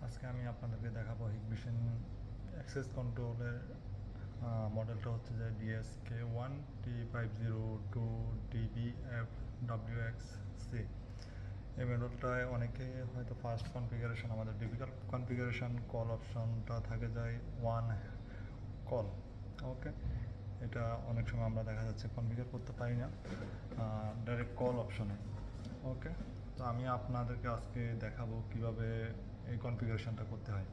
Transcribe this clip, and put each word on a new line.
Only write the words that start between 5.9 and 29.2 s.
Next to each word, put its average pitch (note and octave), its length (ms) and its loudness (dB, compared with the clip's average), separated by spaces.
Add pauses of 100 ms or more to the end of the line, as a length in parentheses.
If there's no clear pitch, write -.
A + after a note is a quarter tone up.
ওয়ান B2+ 200 0 (300)
টি A#2 120 -2 (160)
ফাইভ A#2 160 2 (140)
জিরো A2 220 2 (300)
টু A#2 120 2 (460)
ডিবিএফডব্লিউএক্সসি। A#2 2250 0 (960)
এই B2+ 120 2
মডেলটায় B2 520 2 (120)
অনেকে A#2+ 300 0 (280)
হয়তো A#2+ 280 -2
ফার্স্ট A#2 340 0
কনফিগারেশন, A#2 600 0
আমাদের A2 280 0
ডিফিকাল্ট B2+ 320 -2 (180)
কনফিগারেশন, B2 580 2 (220)
কল A2+ 140 2 (100)
অপশনটা A2+ 580 0 (140)
থাকে A#2 180 2 (100)
যায় A#2 180 0 (280)
ওয়ান A#2 220 4 (1040)
কল। A2+ 180 2 (680)
ওকে, D3+ 180 -2 (720)
এটা A#2 180 0 (280)
অনেক A#2 180 4
সময় A2+ 200 4
আমরা A2+ 200 2
দেখা A2 180 0
যাচ্ছে G#2 180 -2 (100)
কনফিগার A#2 380 2
করতে B2 260 -2
পারি A#2+ 220 4
না, C3 80 0
আহ, - 40 -4 (1120)
ডাইরেক্ট A#2+ 360 2
কল B2 240 4
অপশনে। G2+ 320 0 (760)
ওকে, D#3 200 -2 (440)
তো C3+ 60 -4 (100)
আমি A#2+ 120 2 (140)
আপনাদেরকে A#2+ 500 2 (100)
আজকে B2 240 -2 (240)
দেখাবো A2 300 -2 (160)
কিভাবে A2+ 360 2 (640)